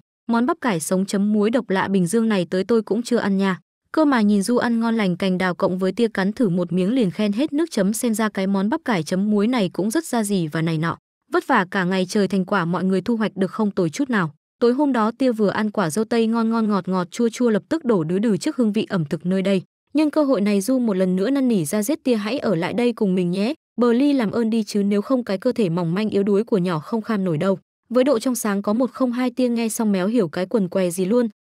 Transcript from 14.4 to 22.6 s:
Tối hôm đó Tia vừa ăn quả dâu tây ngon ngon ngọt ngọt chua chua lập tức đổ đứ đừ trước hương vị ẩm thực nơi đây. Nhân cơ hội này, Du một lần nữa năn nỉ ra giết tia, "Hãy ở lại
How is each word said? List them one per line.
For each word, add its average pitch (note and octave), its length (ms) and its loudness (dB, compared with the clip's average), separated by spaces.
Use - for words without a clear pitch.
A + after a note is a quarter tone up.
Tối A#3+ 140 2
hôm C#4 200 0
đó A3+ 240 0
Tia B3+ 140 2
vừa G#3+ 180 0
ăn G#3+ 220 -2
quả F#3 180 0
dâu G#3+ 160 -2
tây A3+ 220 0
ngon A3+ 220 0
ngon A3+ 200 0
ngọt G3 180 0
ngọt F3+ 240 -2
chua A#3 180 0
chua A#3+ 200 0
lập G3+ 200 0
tức E4 160 -2
đổ G#3 180 2
đứ F3 160 -2
đừ G#3+ 180 2
trước - 200 -4
hương A3 160 2
vị G#3+ 160 0
ẩm E3+ 160 -2
thực E3 200 -6
nơi F#3+ 160 0
đây. F#3+ 200 0
Nhân D4+ 160 2
cơ D4+ 140 2
hội C4+ 180 2
này, G3+ 200 2
Du C4 180 0
một A#3 140 0
lần F#3 220 2
nữa F#3+ 140 0
năn C#4 180 2
nỉ G#3 180 2
ra G#3+ 180 -2
giết D4+ 200 -4
tia, B3 120 2
"Hãy G#3+ 240 -4
ở G3+ 160 0
lại E3 180 -2